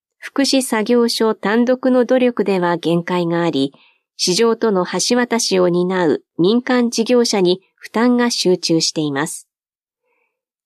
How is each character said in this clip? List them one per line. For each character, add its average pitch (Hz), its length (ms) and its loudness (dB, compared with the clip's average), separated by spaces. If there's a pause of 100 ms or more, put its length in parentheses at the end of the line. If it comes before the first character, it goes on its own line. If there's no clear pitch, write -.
(200)
福 - 240 -4
祉 269 180 2
作 220 220 -2
業 233 260 2
所 220 240 0
単 220 320 0
独 254 260 0
の 247 140 2
努 262 140 2
力 240 240 0
で 190 160 0
は 175 180 0
限 170 260 0
界 180 220 -2
が 170 180 -2
あ 170 60 0
り、 139 240 -2 (420)
市 180 200 -2
場 226 200 2
と 226 160 0
の 180 140 0
橋 190 320 -2
渡 240 220 -2
し 190 200 0
を 180 100 4
担 180 380 0
う 127 160 0 (140)
民 208 240 2
間 247 280 0
事 226 140 -2
業 240 220 2
者 208 160 0
に 180 200 2 (140)
負 - 160 -20
担 247 240 2
が 240 140 0
集 185 280 0
中 165 220 -2
し - 120 -2
て 160 100 -4
い 147 100 -4
ま 139 160 -4
す。 - 220 -14 (1160)